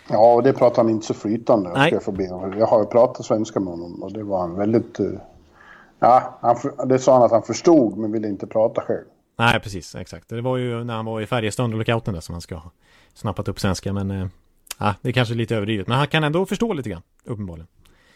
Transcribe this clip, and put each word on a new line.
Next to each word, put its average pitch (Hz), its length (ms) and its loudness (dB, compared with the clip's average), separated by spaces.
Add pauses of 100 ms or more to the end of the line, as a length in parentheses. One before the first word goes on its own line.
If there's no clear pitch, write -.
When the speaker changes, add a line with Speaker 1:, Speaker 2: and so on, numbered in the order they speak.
Speaker 1:
Ja, 113 240 6
och 120 100 4
det 135 100 6
pratar - 300 4
han 113 80 2
inte 110 140 -2
så - 80 -4
flytande. 107 560 0
Jag 87 80 -4
Speaker 2:
Nej. 143 140 4
Speaker 1:
ska 110 80 0
få - 120 -6
be 95 180 -4
om, 92 280 -8
jag 110 80 4
har 113 140 6
ju 104 60 2
pratat 120 400 2
svenska 107 340 -2
med 90 140 -4
honom 85 300 -12
och 95 100 -10
det 107 100 -10
var 101 160 -4
han 87 160 -4
väldigt, 104 440 0
eh, 101 60 0 (960)
ja, 120 420 4
han 120 140 2
för-, - 300 -6
det 131 140 4
sa 131 140 4
han 123 100 8
att 110 80 4
han 110 120 4
förstod, 117 540 4
men 107 140 -4
ville 107 160 -4
inte 104 200 -8
prata 110 340 0
själv. - 240 -4 (320)
Speaker 2:
Nej, 117 220 2
precis, 98 360 -12
exakt. 92 340 -16
Det 117 120 -8
var 127 160 -2
ju 120 260 -4
när 120 120 -6
han 110 100 -6
var 113 160 -6
i 107 40 -6
Färjestad 113 380 -2
under 113 140 -2
lockouten 113 360 -2
där 82 80 -8
som - 120 -12
han 85 80 -10
ska - 140 -14
ha 80 160 -16 (420)
snappat 101 340 -6
upp 98 120 -6
svenska, 98 340 -2
men, 98 180 -4
eh, 95 160 -4 (520)
ja, 101 220 0
det 131 80 -4
är 120 40 -2
kanske 123 220 0
lite 117 200 -2
överdrivet. 104 320 -2
Men 120 100 0
han 143 100 0
kan 156 160 0
ändå 160 220 0
förstå 214 280 -4
lite 123 160 -6
grann, 85 120 -10 (240)
uppenbarligen. 90 420 -10 (480)